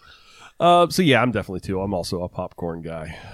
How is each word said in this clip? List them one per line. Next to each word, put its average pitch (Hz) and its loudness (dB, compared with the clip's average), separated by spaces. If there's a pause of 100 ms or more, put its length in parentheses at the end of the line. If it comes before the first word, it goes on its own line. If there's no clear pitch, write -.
(600)
Uh, 175 6
so, - 0
yeah, 131 6
I'm 123 2
definitely, 95 -4
too. 95 -4
I'm 101 -4
also 87 -4
a 90 -6
popcorn 85 -8
guy. 82 -10 (160)